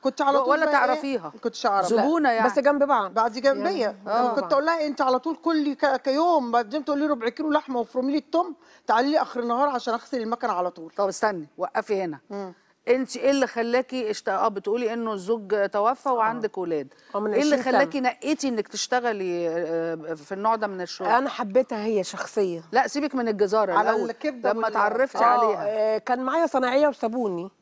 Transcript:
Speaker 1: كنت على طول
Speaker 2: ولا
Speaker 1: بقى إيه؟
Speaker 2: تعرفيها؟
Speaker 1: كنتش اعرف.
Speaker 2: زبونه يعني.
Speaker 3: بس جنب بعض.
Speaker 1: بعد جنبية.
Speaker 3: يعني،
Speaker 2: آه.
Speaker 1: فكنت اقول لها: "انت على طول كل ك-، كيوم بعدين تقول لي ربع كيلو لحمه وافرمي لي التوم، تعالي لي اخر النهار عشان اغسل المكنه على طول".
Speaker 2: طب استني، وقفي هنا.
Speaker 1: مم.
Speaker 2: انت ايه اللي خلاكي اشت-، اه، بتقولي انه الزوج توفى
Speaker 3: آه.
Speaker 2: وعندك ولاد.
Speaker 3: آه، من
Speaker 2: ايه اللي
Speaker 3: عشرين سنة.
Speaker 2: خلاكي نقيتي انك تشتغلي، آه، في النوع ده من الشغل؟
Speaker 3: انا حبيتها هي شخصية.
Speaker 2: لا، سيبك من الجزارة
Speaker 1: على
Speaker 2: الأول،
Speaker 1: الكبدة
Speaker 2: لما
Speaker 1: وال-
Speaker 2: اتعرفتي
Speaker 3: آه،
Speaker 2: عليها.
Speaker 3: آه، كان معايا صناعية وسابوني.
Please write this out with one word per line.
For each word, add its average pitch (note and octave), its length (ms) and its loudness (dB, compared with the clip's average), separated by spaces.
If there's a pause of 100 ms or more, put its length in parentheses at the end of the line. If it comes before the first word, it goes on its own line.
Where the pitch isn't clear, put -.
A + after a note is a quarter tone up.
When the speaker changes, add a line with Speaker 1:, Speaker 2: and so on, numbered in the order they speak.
Speaker 1:
كنت C4+ 200 -2
على C#4 180 4
طول B3+ 100 2
Speaker 2:
ولا D#4 160 4
Speaker 1:
بقى D4+ 80 0
إيه؟ B3+ 120 4
Speaker 2:
تعرفيها؟ C4+ 460 -2 (120)
Speaker 1:
كنتش - 220 -4
اعرف. G3 200 2
Speaker 2:
زبونه C4 440 2
يعني. A#3 180 4
Speaker 3:
بس C#4 100 2
جنب C#4+ 240 4
بعض. A#3 320 2
Speaker 1:
بعد A3 180 2
جنبية. C4+ 380 0 (120)
Speaker 3:
يعني، G3+ 140 -2 (140)
Speaker 2:
آه. A#3 240 2
Speaker 1:
فكنت F#3+ 180 0
اقول C#4+ 140 2
لها: E4 200 0
"انت C#4+ 140 -4
على C4 180 4
طول D#4 180 -4
كل D4+ 380 0
ك-، C4+ 220 2
كيوم C#4 540 2
بعدين A#3 340 0
تقول C#4+ 140 0
لي D4 80 0
ربع A#3+ 220 0
كيلو D#4 220 -4
لحمه D4 280 0
وافرمي B3+ 340 -2
لي D4+ 60 2
التوم، E4 360 -2 (320)
تعالي A#3+ 240 2
لي D4 120 2
اخر - 180 -6
النهار A#3+ 280 0
عشان B3 260 -2
اغسل A#3+ 280 -4
المكنه A3+ 300 -2
على F3+ 180 -2
طول". E3 260 -16
Speaker 2:
طب G3+ 120 0
استني، F3+ 400 -2 (100)
وقفي G3 440 -2
هنا. D#3 160 -6 (120)
Speaker 1:
مم. G3 240 -10 (340)
Speaker 2:
انت B3+ 280 0
ايه B3+ 140 2
اللي C#4 160 2
خلاكي A#3+ 640 -2
اشت-، - 180 -6
اه، G3 200 0
بتقولي G#3+ 440 -2
انه A#3 200 -4
الزوج G3+ 580 -2
توفى A3+ 380 0
Speaker 3:
آه. C4 40 2
Speaker 2:
وعندك A3+ 460 -2
ولاد. D#3+ 360 -4 (200)
Speaker 3:
آه، G3+ 60 -2
من G#3+ 140 -2
Speaker 2:
ايه A#3+ 80 4
اللي D4 120 2
Speaker 3:
عشرين B3+ 180 0
سنة. A#3 60 4
Speaker 2:
خلاكي G3 220 0
نقيتي C#4 480 -2
انك A3+ 200 -4
تشتغلي، G3 800 -2
آه، E3 460 -2 (200)
في D3 180 -12
النوع G#3+ 240 0
ده G#3+ 100 -4
من G3 140 -6
الشغل؟ F#3 280 -6
Speaker 3:
انا B3+ 220 4
حبيتها A3+ 540 -2
هي G#3+ 200 0
شخصية. F#3 580 -4 (100)
Speaker 2:
لا، B3 140 4
سيبك C#4+ 280 -4
من A#3+ 140 0
الجزارة G#3 440 2
Speaker 1:
على G#3+ 180 4
Speaker 2:
الأول، G3+ 200 0
Speaker 1:
الكبدة B3 420 -2
Speaker 2:
لما A3 140 -2
Speaker 1:
وال- A3 40 0
Speaker 2:
اتعرفتي G#3+ 480 0
Speaker 3:
آه، A3 40 4
Speaker 2:
عليها. A#3 460 4
Speaker 3:
آه، A3 300 0
كان B3 240 -2
معايا D4+ 240 2
صناعية C4+ 420 2
وسابوني. A3 640 -4 (120)